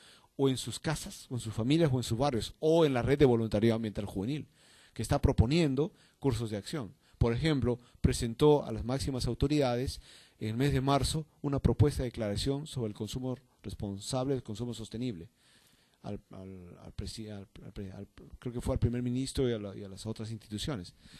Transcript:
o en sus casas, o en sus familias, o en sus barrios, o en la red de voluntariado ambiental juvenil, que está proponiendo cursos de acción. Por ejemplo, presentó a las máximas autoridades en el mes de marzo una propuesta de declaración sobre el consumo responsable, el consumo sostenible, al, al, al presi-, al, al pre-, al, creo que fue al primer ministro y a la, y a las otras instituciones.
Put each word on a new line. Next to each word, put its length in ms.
o 80
en 80
sus 220
casas, 520
o 40
en 60
sus 120
familias, 400
o 40
en 80
sus 120
barrios, 440
o 260
en 80
la 80
red 160
de 60
voluntariado 500
ambiental 300
juvenil, 420
que 80
está 180
proponiendo 720
cursos 300
de 60
acción. 380
Por 140
ejemplo, 480
presentó 640
a 60
las 140
máximas 420
autoridades 760
en 120
el 60
mes 160
de 80
marzo 460
una 160
propuesta 460
de 60
declaración 580
sobre 220
el 40
consumo 420
responsable, 720
el 100
consumo 300
sostenible, 540
al, 180
al, 540
al 100
presi-, 340
al, 200
al 80
pre-, 180
al, 160
creo 140
que 80
fue 140
al 40
primer 240
ministro 480
y 40
a 40
la, 180
y 60
a 60
las 180
otras 240
instituciones. 640